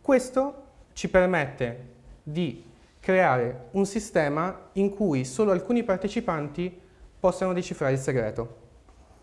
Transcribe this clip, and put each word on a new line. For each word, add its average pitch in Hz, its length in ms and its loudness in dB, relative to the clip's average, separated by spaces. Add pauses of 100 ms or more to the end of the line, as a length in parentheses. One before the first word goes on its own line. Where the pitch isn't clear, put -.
Questo 262 600 2 (300)
ci - 180 -8
permette 151 840 0 (280)
di 151 420 -6 (360)
creare 135 720 2
un 196 140 2
sistema 170 840 -2
in 196 180 2
cui 170 340 0
solo 202 280 0
alcuni 220 300 0
partecipanti 180 1000 -4 (400)
possano 185 320 2
decifrare 175 400 -2
il 135 60 2
segreto, 120 580 -2 (680)